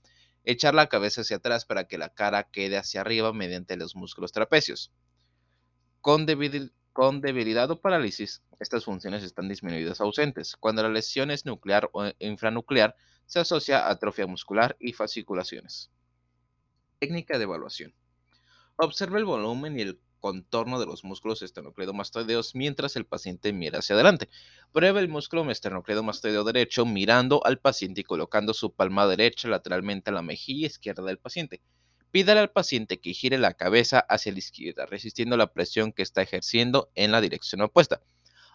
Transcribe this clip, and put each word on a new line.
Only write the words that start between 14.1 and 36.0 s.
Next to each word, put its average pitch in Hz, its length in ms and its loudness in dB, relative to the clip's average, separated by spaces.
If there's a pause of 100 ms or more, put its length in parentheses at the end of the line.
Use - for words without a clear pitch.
muscular 101 540 0
y 120 140 -10
fasciculaciones. - 1000 -8 (1040)
Técnica 160 400 -4
de 113 60 0
evaluación. 82 500 -8 (840)
Observa 180 420 -2
el 220 60 -2
volumen 131 520 -4
y 117 40 -2
el 95 180 -6 (220)
contorno 113 580 -4
de 107 60 -2
los 85 180 -12
músculos 104 380 -6
esternocleidomastoideos 98 1120 -6
mientras 139 420 -4
el 113 120 -8
paciente 92 460 -6
mira 85 260 -4
hacia 101 160 0
adelante. 160 340 6 (420)
Prueba 190 280 4
el 180 100 0
músculo 151 400 -4
esternocleidomastoideo 104 920 -2
derecho 117 420 2
mirando 120 580 4
al 131 140 4
paciente 98 440 0
y - 20 -4
colocando 104 500 0
su 104 180 -4
palma 98 360 4
derecha 110 400 2
lateralmente 98 640 -2
a - 20 -2
la 87 80 -2
mejilla 135 460 -6
izquierda 95 340 -10
del 95 160 -6
paciente. - 460 -12 (480)
Pídale 196 280 6
al 202 120 2
paciente 120 480 0
que 87 160 -8
gire 131 240 0
la 98 160 4
cabeza 113 420 4
hacia 107 340 2
la 95 60 -6
izquierda, - 480 -10
resistiendo 117 520 -4
la 107 160 2
presión 107 380 -2
que 98 120 -4